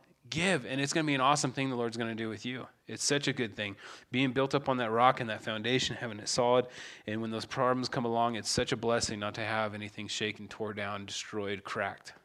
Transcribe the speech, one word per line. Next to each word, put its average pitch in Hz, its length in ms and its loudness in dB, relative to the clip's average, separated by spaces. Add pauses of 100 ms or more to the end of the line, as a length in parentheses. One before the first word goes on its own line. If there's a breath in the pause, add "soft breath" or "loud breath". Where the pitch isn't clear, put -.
(300)
Give, 160 340 2
and 135 160 -4
it's 143 120 0
gonna 160 140 2
be 143 80 2
an 135 60 2
awesome 139 320 4
thing 135 180 0
the 123 60 -2
Lord's 117 200 -2
gonna 113 180 -2
do 113 140 -4
with 107 180 -6
you. 127 200 -6 (200)
It's 110 180 -6
such 143 240 2
a 135 40 0
good 113 220 -2
thing. 101 220 -4 (340 loud breath)
Being 127 220 2
built 135 220 2
up 139 140 2
on 127 100 2
that 117 120 0
rock 123 300 6
and 117 80 -2
that 107 140 -6
foundation, 120 540 0
having 110 220 -6
it - 100 -8
solid, 123 380 6 (400 loud breath)
and 110 140 -2
when 113 100 -4
those 110 140 -4
problems 127 440 2
come 123 160 -2
along, 117 320 2
it's 101 140 -4
such 123 220 2
a 123 40 0
blessing 113 440 0
not 104 140 -4
to 113 80 -6
have 107 320 0
anything 104 340 -8
shaken, 104 400 -4
tore 107 240 -6
down, 101 320 -6
destroyed, 101 580 -6
cracked. - 520 -6 (100)